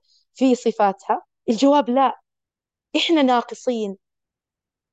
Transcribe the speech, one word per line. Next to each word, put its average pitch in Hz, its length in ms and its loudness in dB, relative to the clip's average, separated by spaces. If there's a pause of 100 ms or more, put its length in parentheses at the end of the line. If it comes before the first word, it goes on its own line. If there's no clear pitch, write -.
(340)
في 254 200 2
صفاتها؟ 214 680 -2 (260)
الجواب 262 420 2
لا. 254 300 0 (760)
إحنا 311 260 0
ناقصين، 233 760 -2 (960)